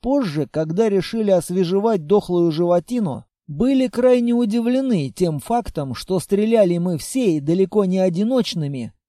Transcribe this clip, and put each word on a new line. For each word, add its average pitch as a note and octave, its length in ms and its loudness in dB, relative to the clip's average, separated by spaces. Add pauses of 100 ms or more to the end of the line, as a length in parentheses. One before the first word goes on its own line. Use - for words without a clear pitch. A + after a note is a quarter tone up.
Позже, G#3+ 500 -2
когда E3 380 -2
решили G3+ 420 -2
освежевать F#3 760 0
дохлую F3 460 2
животину, F3 720 -2 (200)
были B3+ 420 0
крайне B3 440 2
удивлены A#3+ 840 0
тем E3 240 0
фактом, D#3 560 -4
что - 240 -4
стреляли G3+ 600 2
мы F3 180 -2
все G3 400 0
и D3 40 -2
далеко F#3 440 0
не F#3 140 0
одиночными, F3+ 960 -2 (140)